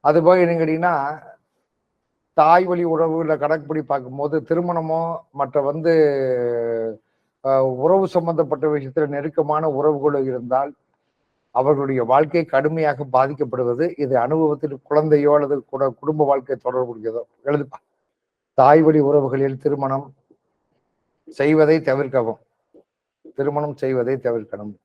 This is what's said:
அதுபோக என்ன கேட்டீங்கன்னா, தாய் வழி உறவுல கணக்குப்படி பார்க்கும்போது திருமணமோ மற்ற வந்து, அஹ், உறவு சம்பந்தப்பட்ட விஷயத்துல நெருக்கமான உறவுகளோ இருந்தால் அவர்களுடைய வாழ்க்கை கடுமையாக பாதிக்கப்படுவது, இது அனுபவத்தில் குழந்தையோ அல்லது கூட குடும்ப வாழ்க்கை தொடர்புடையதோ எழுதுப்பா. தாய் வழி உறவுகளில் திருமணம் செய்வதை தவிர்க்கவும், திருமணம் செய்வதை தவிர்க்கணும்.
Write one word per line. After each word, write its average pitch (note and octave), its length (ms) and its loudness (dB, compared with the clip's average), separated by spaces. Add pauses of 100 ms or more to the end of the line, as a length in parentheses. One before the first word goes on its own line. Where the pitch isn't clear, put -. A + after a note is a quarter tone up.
அதுபோக E3 400 4
என்ன E3+ 140 2
கேட்டீங்கன்னா, E3 420 -2 (1400)
தாய் E3 320 4
வழி F3 200 -2
உறவுல D#3+ 540 -2
கணக்குப்படி D3+ 440 -4
பார்க்கும்போது C#3 580 -4
திருமணமோ E3 760 -4 (160)
மற்ற C#3+ 280 -2
வந்து, D#3 320 -2 (1500)
அஹ், C3 320 2
உறவு F3+ 320 2
சம்பந்தப்பட்ட D#3+ 580 -2
விஷயத்துல D3 400 -2
நெருக்கமான D3+ 600 -2
உறவுகளோ C#3+ 540 0
இருந்தால் C3 520 -4 (760)
அவர்களுடைய C3+ 540 0
வாழ்க்கை D3 400 2
கடுமையாக D3+ 680 -2
பாதிக்கப்படுவது, C3 880 -2
இது C3 180 0
அனுபவத்தில் D3 640 -2
குழந்தையோ D3 520 4
அல்லது C#3+ 300 0
கூட C3+ 240 -4
குடும்ப D3+ 360 -2
வாழ்க்கை C#3 400 -2
தொடர்புடையதோ A#2+ 580 -4 (220)
எழுதுப்பா. C#3+ 340 -4 (760)
தாய் C#3+ 280 6
வழி D#3 160 4
உறவுகளில் C3+ 600 0
திருமணம் C#3 560 -4 (1160)
செய்வதை D#3 500 2
தவிர்க்கவும், C3 580 -2 (960)
திருமணம் D3 420 -4
செய்வதை C3 400 -4
தவிர்க்கணும். G#2 580 -8 (100)